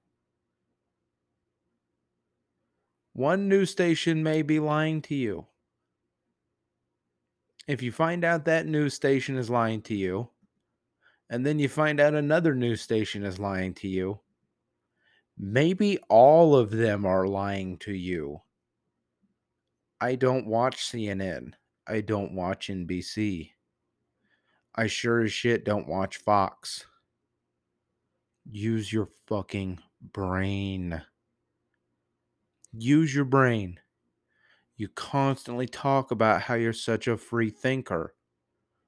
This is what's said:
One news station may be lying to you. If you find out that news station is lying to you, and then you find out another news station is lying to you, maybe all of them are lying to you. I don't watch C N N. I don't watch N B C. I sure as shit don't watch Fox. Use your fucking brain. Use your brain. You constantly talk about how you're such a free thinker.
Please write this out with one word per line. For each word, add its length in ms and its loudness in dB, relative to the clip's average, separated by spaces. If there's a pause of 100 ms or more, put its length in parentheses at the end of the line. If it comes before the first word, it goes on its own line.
(3250)
One 340 0
news 220 4
station 540 2
may 180 2
be 180 0
lying 440 0
to 120 -6
you. 300 -4 (2250)
If 160 -4
you 120 -4
find 320 0
out 180 0
that 220 2
news 280 0
station 440 0
is 120 -4
lying 340 0
to 120 -6
you, 320 -2 (1000)
and 160 -4
then 140 0
you 100 2
find 320 0
out 120 6
another 400 2
news 280 0
station 420 -2
is 160 -6
lying 360 -4
to 120 -10
you, 320 -4 (1160)
maybe 600 0 (120)
all 480 8
of 140 4
them 340 0
are 200 2
lying 520 -4
to 160 -10
you. 480 -6 (1600)
I 140 0
don't 300 0
watch 380 0
C 240 -4
N 140 -4
N. 340 -6 (320)
I 140 -2
don't 320 -4
watch 360 -4
N 160 -6
B 160 -4
C. 520 -6 (1200)
I 120 0
sure 360 0
as 80 -2
shit 320 0
don't 240 -2
watch 300 -4
Fox. 680 0 (1700)
Use 420 -4
your 160 -2 (180)
fucking 520 -6 (340)
brain. 880 -4 (1700)
Use 420 2
your 120 0
brain. 540 2 (1000)
You 120 -8
constantly 800 -2
talk 440 -2
about 300 4
how 140 -4
you're 180 0
such 340 -4
a 100 0
free 320 -2
thinker. 640 -4 (760)